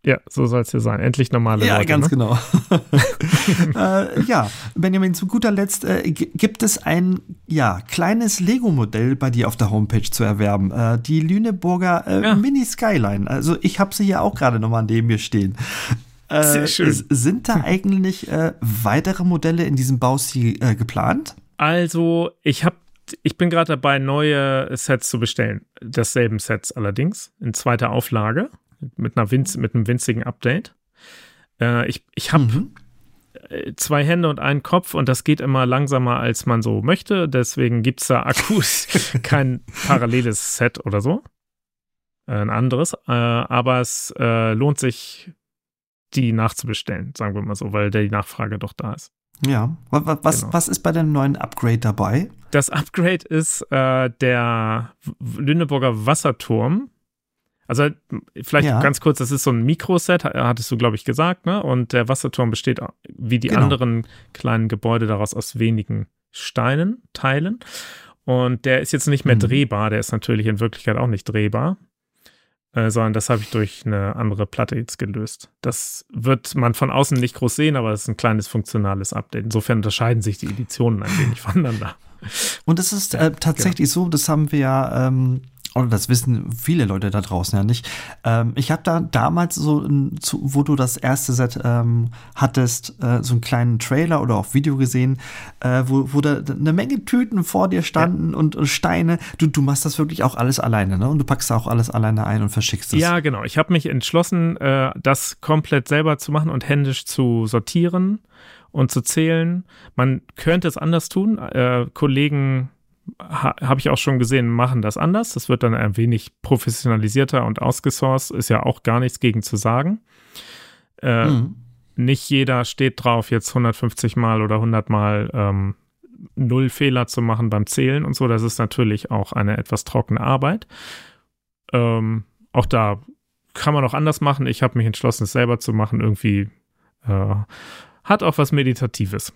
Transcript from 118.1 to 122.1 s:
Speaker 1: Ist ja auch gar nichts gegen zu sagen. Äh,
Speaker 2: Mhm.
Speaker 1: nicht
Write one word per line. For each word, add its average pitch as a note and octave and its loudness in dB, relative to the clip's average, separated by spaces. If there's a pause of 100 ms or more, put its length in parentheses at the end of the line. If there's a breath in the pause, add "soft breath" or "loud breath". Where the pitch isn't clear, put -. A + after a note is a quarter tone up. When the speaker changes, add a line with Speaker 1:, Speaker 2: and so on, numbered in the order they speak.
Speaker 1:
Ist A2 -4
ja A2+ 2
auch B2+ -2
gar A#2 2
nichts B2+ -2
gegen A2+ 2
zu - -6
sagen. C3+ 0 (1000 loud breath)
Äh, A#2 2
Speaker 2:
Mhm. C3 0 (420)
Speaker 1:
nicht B2+ 0